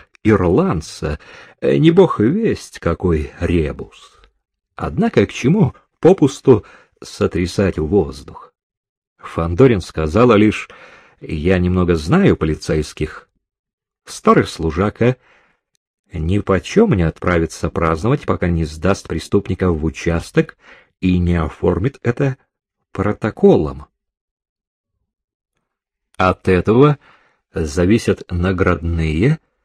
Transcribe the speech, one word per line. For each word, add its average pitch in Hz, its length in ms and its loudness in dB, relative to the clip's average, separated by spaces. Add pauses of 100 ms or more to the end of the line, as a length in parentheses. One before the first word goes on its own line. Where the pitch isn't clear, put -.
(240)
ирландца, 95 960 0 (400)
э, - 180 0
не 151 120 6
бог 170 300 4
весть 156 580 -2
какой 82 600 -2
ребус. - 840 -4 (540)
Однако 123 500 0
к - 80 -14
чему 180 400 0 (260)
попусту 139 640 4 (380)
сотрясать 92 800 -4
воздух? 76 720 -4 (680)
Фандорин 90 640 2
сказала 92 540 0
лишь: 107 340 2 (540)
"Я 90 360 -2
немного 90 380 0
знаю 98 400 2
полицейских. - 960 -6 (720)
Старый - 420 0
служака 95 680 -2 (960)
ни 85 280 -2
почём 139 540 0
не 90 100 0
отправится 82 680 -2
праздновать, 82 560 -2
пока 90 240 -2
не 82 160 0
сдаст 80 420 -4
преступника 92 640 -2
в 80 140 -4
участок - 720 -4 (420)
и 92 200 0
не 87 220 0
оформит 87 600 -4
это 127 340 -2 (560)
протоколом. 101 920 0 (2250)
От 92 320 0
этого 113 500 4 (540)
зависят 90 760 0
наградные 87 1120 0 (260)